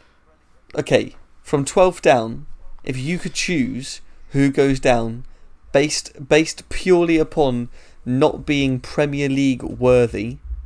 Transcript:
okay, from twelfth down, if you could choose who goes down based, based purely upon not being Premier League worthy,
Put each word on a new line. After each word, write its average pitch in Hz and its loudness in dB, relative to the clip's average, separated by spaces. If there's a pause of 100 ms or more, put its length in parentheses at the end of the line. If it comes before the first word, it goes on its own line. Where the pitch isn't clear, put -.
(760)
okay, 135 0 (260)
from 143 -2
twelfth 185 2
down, 127 2 (380)
if - -6
you 151 -4
could 165 -8
choose 127 -4 (300)
who 139 2
goes 139 2
down 120 0 (460)
based, 147 -2
based 160 0
purely 170 2
upon 135 0 (360)
not 135 0
being 139 0
Premier 143 -2
League 135 0
worthy, 120 2 (280)